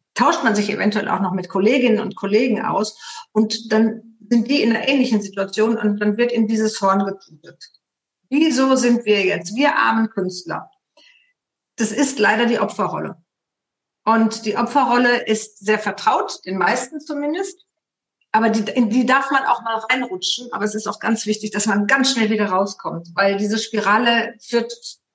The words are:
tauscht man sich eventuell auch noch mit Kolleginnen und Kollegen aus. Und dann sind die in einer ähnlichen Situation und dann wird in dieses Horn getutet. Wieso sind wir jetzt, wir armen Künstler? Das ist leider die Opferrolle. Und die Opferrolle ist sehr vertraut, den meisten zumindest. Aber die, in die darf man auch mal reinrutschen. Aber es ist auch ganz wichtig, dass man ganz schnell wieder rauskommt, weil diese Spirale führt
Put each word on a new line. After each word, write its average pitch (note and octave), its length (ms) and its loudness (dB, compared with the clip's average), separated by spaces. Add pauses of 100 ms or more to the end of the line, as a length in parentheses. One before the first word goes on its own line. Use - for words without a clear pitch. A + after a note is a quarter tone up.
(140)
tauscht C#4+ 300 2
man A3+ 100 2
sich G3+ 160 0
eventuell G#3 380 -2
auch F#3 140 -2
noch F#3+ 100 -2
mit F#3 160 -4
Kolleginnen A3 540 2
und - 160 -8
Kollegen G#3+ 440 0
aus. G3+ 380 -4 (320)
Und - 400 -2
dann A3 460 0 (120)
sind A#3 200 2
die C#4 120 2
in A3 140 2
einer - 120 -6
ähnlichen B3+ 340 2
Situation G#3 560 -2
und G#3 240 -2
dann G#3 160 0
wird A#3+ 160 0
in A3+ 140 2
dieses A3 340 -2
Horn G3 240 2
getutet. - 680 -12 (580)
Wieso C4+ 460 2
sind A#3+ 300 2
wir G#3 180 2
jetzt, F3 320 -2
wir C#4+ 220 2
armen A3+ 320 2
Künstler? - 600 -8 (1080)
Das A3+ 160 -2
ist C4 260 -2
leider G#3+ 260 2
die A3+ 140 0
Opferrolle. F#3 560 -6 (880)
Und A3 420 2
die G#3+ 120 -2
Opferrolle A#3+ 680 2
ist - 340 -4
sehr G#3 200 0
vertraut, - 640 -2
den F#3+ 120 -6
meisten B3 420 -2
zumindest. D4+ 680 -6 (680)
Aber A3 180 2
die, G#3 220 0
in A#3 180 2
die A#3+ 160 2
darf C4+ 260 2
man C4+ 140 0
auch - 180 0
mal A3+ 140 -4 (120)
reinrutschen. B3 640 -4
Aber G3+ 140 -4
es G3+ 100 -4
ist G#3+ 120 -8
auch - 120 -8
ganz A3 260 -2
wichtig, G#3 260 -4
dass G#3 140 -4
man G#3 220 0
ganz C4+ 240 2
schnell A3 180 0
wieder G#3+ 200 0
rauskommt, F#3 680 -4
weil G3 220 2
diese G#3 200 0
Spirale A3 840 0
führt A#3 320 -4 (440)